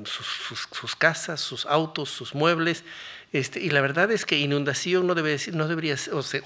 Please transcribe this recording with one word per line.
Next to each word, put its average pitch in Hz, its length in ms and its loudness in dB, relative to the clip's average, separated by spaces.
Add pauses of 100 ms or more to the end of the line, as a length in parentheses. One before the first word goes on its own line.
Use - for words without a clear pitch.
sus, - 220 -8
sus, - 440 -8
sus - 240 -8
casas, 160 460 0
sus - 240 -6
autos, 156 460 0
sus - 240 -10
muebles. 165 500 2 (480)
Este, 139 280 0
y 170 100 0
la 143 100 6
verdad 151 300 4
es 214 160 2
que 165 100 2
inundación 143 720 2
no 180 80 4
debe 156 240 2
ser, 185 160 -6
no 156 120 2
debería 160 300 0
ser, - 180 -6
o 143 80 0
se-, 135 240 -4